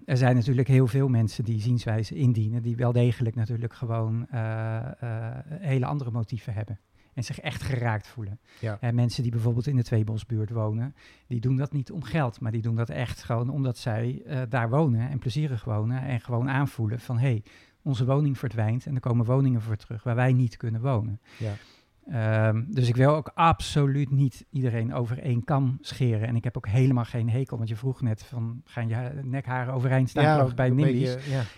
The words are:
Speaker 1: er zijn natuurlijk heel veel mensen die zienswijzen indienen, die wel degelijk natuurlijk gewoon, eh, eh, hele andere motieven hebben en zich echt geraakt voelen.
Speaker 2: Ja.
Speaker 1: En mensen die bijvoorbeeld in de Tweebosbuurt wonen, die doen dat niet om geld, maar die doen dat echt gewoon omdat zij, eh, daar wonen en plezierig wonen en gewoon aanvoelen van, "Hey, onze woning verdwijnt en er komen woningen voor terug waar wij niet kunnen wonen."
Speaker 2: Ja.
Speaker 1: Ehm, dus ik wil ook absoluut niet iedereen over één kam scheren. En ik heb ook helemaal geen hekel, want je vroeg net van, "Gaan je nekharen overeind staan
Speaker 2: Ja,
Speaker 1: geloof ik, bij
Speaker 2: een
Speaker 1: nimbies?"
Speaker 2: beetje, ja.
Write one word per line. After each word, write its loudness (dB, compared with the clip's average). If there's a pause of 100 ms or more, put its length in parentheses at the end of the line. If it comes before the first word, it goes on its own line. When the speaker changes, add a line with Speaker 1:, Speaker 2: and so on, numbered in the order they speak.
Speaker 1:
er 0
zijn 6
natuurlijk 2
heel 6
veel 2
mensen 2
die 0
zienswijzen -2
indienen, 2
die -2
wel 2
degelijk 2
natuurlijk -4
gewoon, -2
eh, -4
eh, -8 (120)
hele 0
andere -4
motieven -4
hebben -6 (360)
en -6
zich -10
echt -8
geraakt -2
voelen. -10 (220)
Speaker 2:
Ja. -4
Speaker 1:
En 0
mensen 0
die -2
bijvoorbeeld 0
in 0
de 4
Tweebosbuurt -2
wonen, -4 (320)
die -4
doen 2
dat -2
niet -4
om -8
geld, -2
maar -2
die -2
doen 0
dat -2
echt -6
gewoon -2
omdat -2
zij, -4
eh, -4
daar 0
wonen 2
en -4
plezierig -4
wonen -2
en -2
gewoon -2
aanvoelen 0
van, -4
"Hey, 2 (400)
onze 0
woning 2
verdwijnt -2
en -4
er -2
komen 2
woningen 2
voor -4
terug -12
waar -2
wij 4
niet 2
kunnen -4
wonen." -2 (180)
Speaker 2:
Ja. -4 (580)
Speaker 1:
Ehm, 2
dus 2
ik 2
wil 6
ook -4
absoluut 2
niet 2
iedereen 0
over -2
één 0
kam 2
scheren. 0
En 0
ik 0
heb -6
ook -8
helemaal 4
geen -2
hekel, -2
want -4
je -4
vroeg -4
net -2
van, -8
"Gaan -6
je -6
nekharen -4
overeind 2
staan 2
Speaker 2:
Ja, 6
Speaker 1:
geloof 4
ik, -8
bij 2
Speaker 2:
een 4
Speaker 1:
nimbies?" 2
Speaker 2:
beetje, -8
ja. 0 (160)